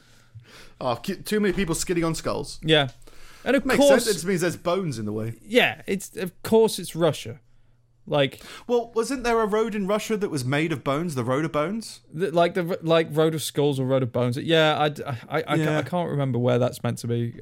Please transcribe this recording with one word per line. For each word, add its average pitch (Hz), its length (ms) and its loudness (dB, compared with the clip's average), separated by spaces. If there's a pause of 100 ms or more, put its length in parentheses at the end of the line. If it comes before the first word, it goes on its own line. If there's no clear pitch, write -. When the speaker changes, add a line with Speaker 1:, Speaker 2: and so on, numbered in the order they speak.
(800)
Speaker 1:
Oh, 120 160 -2
ki-, - 200 -8
too 208 240 -2
many 202 120 2
people 170 220 0
skidding 170 300 0
on 160 100 0
skulls. 110 480 -6
Speaker 2:
Yeah. 151 260 4 (560)
And 247 120 4
of 269 100 0
Speaker 1:
Makes 247 120 2
Speaker 2:
course 269 260 8
Speaker 1:
sense. - 20 -4
It 220 80 4
just 156 100 -6
means 180 160 0
there's 165 160 0
bones 170 420 -2
in 110 60 -6
the 104 80 -4
way. 110 220 -6 (100)
Speaker 2:
Yeah, 202 420 2
it's, - 300 -6
of - 260 -10
course 220 360 4
it's 175 180 -10
Russia. 151 440 -2 (680)
Like 139 340 0 (280)
Speaker 1:
Well, 240 260 0
wasn't 233 300 -2
there 233 160 2
a 220 60 2
road 214 280 0
in 208 120 -2
Russia 208 300 -2
that 196 140 -4
was 135 140 -4
made 151 280 0
of 127 120 -6
bones? 151 320 -2
The 123 80 -2
road 131 200 0
of 165 80 -4
bones? 180 480 -4 (120)
Speaker 2:
the, 160 180 -4
like 175 240 2
the 180 120 -2
r-, 160 160 -4
like 165 280 4
Road 156 240 2
of 156 80 -6
Skulls 143 380 0
or 131 60 0
Road 131 160 2
of 120 100 -2
Bones. 123 260 0
Yeah, 156 420 4
I 151 100 2
d-, 147 140 -8
I, 143 60 -6 (180)
I, 156 100 -2
I 156 40 0
ca-, 151 140 -2
Speaker 1:
Yeah. 156 220 2
Speaker 2:
I 151 40 0
can't 175 280 -4
remember 135 280 0
where 123 200 2
that's 123 240 0
meant 120 160 -2
to - 100 -8
be. 120 340 -2